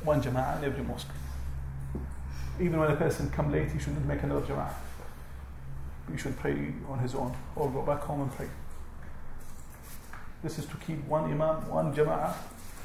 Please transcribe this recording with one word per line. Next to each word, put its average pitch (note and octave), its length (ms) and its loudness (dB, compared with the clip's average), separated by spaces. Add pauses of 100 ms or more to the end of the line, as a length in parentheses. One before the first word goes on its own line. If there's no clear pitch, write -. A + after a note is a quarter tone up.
one C#3+ 180 6
Jama'ah C3 380 2
in D3 60 0
every B2+ 180 0
mosque. - 240 -4 (1500)
Even E3 200 4
when D3+ 120 6
a D3+ 40 6
person D#3 340 4
come D3 220 2
late, D#3 200 4
he - 80 0
shouldn't C#3+ 260 0
make C#3+ 180 2
another C#3+ 180 2
Jama'ah. - 320 0 (1400)
He D3+ 60 -2
should B2+ 200 -2
pray C#3+ 360 0 (160)
on C3+ 100 -2
his B2+ 160 0
own - 200 0 (200)
or C#3+ 140 2
go C3 120 0
back C#3+ 200 2
home C#3+ 200 0
and B2+ 120 0
pray. C3 140 -4 (2000)
This D#3+ 160 -2
is - 80 -2
to - 100 -6
keep C#3+ 280 -2
one D#3 200 4
Imam, D#3 440 4
one D#3+ 260 4
Jama'ah D#3 380 4 (520)